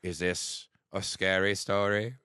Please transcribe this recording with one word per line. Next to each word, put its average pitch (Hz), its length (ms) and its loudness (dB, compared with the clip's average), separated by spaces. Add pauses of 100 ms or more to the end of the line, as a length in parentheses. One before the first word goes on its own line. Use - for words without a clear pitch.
Is 87 180 -6
this - 480 -2 (260)
a 95 80 -2
scary 95 540 2
story? 104 680 0